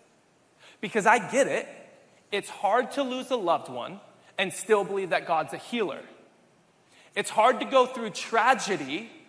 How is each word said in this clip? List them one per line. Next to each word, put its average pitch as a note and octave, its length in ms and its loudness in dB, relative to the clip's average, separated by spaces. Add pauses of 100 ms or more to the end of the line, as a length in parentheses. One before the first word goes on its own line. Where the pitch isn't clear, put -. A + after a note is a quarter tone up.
(800)
because G#3 240 -2
I G#3+ 260 4
get B3+ 140 4
it. D#3 220 -2 (640)
It's G3+ 180 -4
hard A#3+ 440 0
to C#4 100 0
lose B3+ 260 -6
a C4 60 -2
loved E3+ 340 0
one B2 300 -10 (400)
and F#3+ 120 -2
still G#3 320 2
believe F#3+ 280 -4
that E3+ 160 0
God's D#3+ 260 0
a E3 40 -8
healer. G3 420 -4 (1160)
It's G3+ 140 -2
hard A3+ 300 4
to A#3+ 80 -6
go B3+ 180 4
through A#3 240 -6
tragedy G3 1040 0 (180)